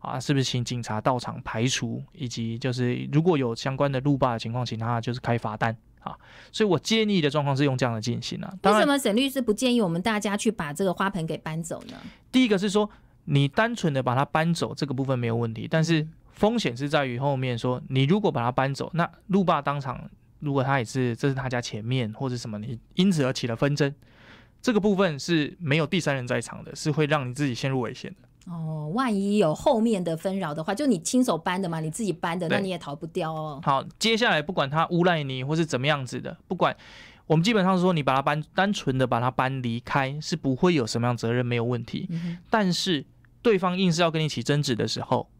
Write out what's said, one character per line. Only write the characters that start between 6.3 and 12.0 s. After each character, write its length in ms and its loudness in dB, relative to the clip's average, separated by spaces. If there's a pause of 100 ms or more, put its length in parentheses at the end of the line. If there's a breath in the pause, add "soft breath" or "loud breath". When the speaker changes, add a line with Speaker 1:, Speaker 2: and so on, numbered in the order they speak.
Speaker 1:
所 160 2
以 20 2
我 100 4
建 300 2
议 120 4
的 100 2
状 140 0
况 120 2
是 80 4
用 140 2
这 80 2
样 80 0
的 60 -4
进 200 -4
行 200 -8
啊。 200 -10
当 140 4
然 60 6
Speaker 2:
为 40 6
什 80 4
么 60 4
沈 180 0
律 140 2
师 100 -4
不 120 0
建 200 2
议 80 4
我 80 2
们 140 -2
大 180 0
家 160 -2
去 140 0
把 220 -6
这 120 -4
个 80 2
花 160 -2
盆 160 -4
给 140 -6
搬 240 -8
走 220 -8
呢？ 100 -16 (360 loud breath)